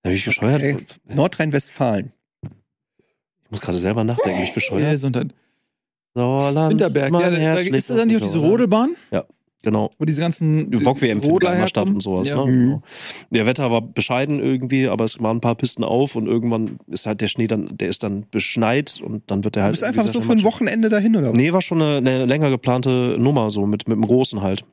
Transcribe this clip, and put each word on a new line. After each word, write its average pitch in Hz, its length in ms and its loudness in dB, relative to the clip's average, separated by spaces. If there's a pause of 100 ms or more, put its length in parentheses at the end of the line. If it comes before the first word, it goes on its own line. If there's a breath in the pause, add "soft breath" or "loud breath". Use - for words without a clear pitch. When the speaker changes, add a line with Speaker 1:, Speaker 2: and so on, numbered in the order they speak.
Speaker 1:
Hab 92 60 0
ich 98 140 -2
bescheuert? 127 360 0
Speaker 2:
Okay. 143 160 -2 (300)
Nordrhein-Westfalen. 139 1040 -2 (320)
Speaker 1:
Ich - 1080 -20
muss 107 100 -10
gerade 90 180 -4
selber 104 240 0
nachdenken, 113 360 0
bin - 80 -4
ich - 60 -10
bescheuert? - 300 -2
Speaker 3:
Ja, 151 80 2
Gesundheit. 135 420 -2 (800)
Speaker 1:
Sauerland, 139 580 0
Speaker 3:
Winterberg, 147 400 2
Speaker 1:
mein 175 100 2
Speaker 3:
ja, 185 80 2
da, 175 60 2
da 156 60 0
Speaker 1:
Herz 160 200 2
Speaker 3:
ist 175 60 -2
Speaker 1:
schlägt - 220 -2
Speaker 3:
das 240 80 0
dann 226 100 2
nicht 226 100 4
auch 208 40 0
diese 185 120 -2
Speaker 1:
Sauerland. 160 200 4
Speaker 3:
Rodelbahn? 240 420 2 (160)
Speaker 1:
Ja, 87 140 -2 (380)
genau. 107 360 0
Speaker 3:
Wo 151 60 -2
diese 156 160 -2
ganzen, 156 500 0
Speaker 1:
Die 120 60 0
Bock-WM 117 420 2
Speaker 3:
äh, 139 60 -4
Rodler 180 260 2
Speaker 1:
findet - 20 0
in 180 60 0
Darmstadt 185 220 0
Speaker 3:
herkommen? 101 140 0
Speaker 1:
und 98 60 -4
sowas, 98 280 -2
Speaker 3:
Ja. 139 160 0
Speaker 1:
ne? 127 60 2
Speaker 2:
Mhm. 127 100 4
Speaker 1:
Genau. 139 200 0 (500 loud breath)
Ja, 110 140 2
Wetter 127 240 0
war 117 120 2
bescheiden 135 580 -2
irgendwie, 131 480 0
aber 110 160 0
es - 180 -4
waren 110 160 0
ein 117 40 -4
paar 117 140 2
Pisten - 280 -4
auf 127 320 0
und 110 120 -4
irgendwann 113 600 -2
ist - 180 -8
halt 107 140 -4
der 107 80 -2
Schnee 113 200 -2
dann, 104 300 -4
der 92 120 -4
ist - 140 -6
dann 101 280 -6
beschneit 113 720 -2
und 107 260 -10
dann 98 140 -2
wird 107 120 -4
der 101 80 0
Speaker 2:
Du - 20 2
Speaker 1:
halt, 107 80 2
Speaker 2:
bist 170 80 -4
Speaker 1:
wie - 60 -4
Speaker 2:
einfach 247 160 0
Speaker 1:
gesagt, 214 100 -2
Speaker 2:
so 240 60 -2
Speaker 1:
dann 220 80 -4
Speaker 2:
für 247 60 2
ein 220 40 6
Speaker 1:
matschig. 214 160 4
Speaker 2:
Wochenende 226 360 0
dahin, 214 280 2
oder 131 140 0
was? 117 60 4
Speaker 1:
Nee, 151 140 4
war 180 100 2
schon 165 200 0
eine, 147 160 2
eine 131 280 2
länger 143 240 2
geplante 127 680 0
Nummer, 120 320 2
so 104 140 -2
mit, 104 240 -2
mit 110 80 0
dem 110 100 0
Großen 120 340 2
halt. 98 320 -2